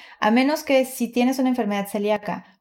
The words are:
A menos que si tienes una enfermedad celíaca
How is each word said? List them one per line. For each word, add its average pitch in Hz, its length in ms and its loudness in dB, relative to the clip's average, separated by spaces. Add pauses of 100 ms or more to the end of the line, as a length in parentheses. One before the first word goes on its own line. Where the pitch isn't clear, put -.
(200)
A 214 100 2
menos 269 320 2
que 262 220 2
si 240 240 -4
tienes 254 320 0
una 262 80 2
enfermedad 202 400 -2
celíaca 208 720 -4